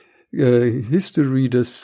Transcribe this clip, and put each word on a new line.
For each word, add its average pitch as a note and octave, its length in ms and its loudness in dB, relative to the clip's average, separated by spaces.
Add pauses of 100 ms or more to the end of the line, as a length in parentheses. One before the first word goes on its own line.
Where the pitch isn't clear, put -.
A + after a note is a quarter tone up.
(320)
äh, B2 380 2
History C3+ 800 -2
des B2 340 -2